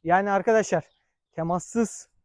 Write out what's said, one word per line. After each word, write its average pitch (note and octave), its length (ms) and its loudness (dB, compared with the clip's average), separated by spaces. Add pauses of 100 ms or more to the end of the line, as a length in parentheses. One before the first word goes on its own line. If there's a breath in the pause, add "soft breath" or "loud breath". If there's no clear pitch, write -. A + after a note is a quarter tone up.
Yani F#3 260 2
arkadaşlar G3 540 2 (480)
temassız F3 760 -4 (160)